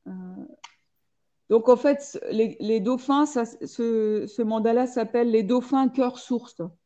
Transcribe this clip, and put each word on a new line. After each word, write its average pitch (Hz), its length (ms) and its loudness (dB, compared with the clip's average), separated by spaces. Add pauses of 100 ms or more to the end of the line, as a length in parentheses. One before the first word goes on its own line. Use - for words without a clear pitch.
Euh, 185 380 -14 (1040)
donc, 226 200 4
en 247 60 10
fait, 285 440 0 (120)
les, 220 280 0
les 220 200 0
dauphins, 262 460 2
ça, 254 200 -2
ce, 220 840 -2
ce - 140 -6
mandala 226 460 2
s'appelle 240 420 0
les 220 140 2
dauphins 254 440 0
cœur 247 300 -2
source. - 440 -8 (240)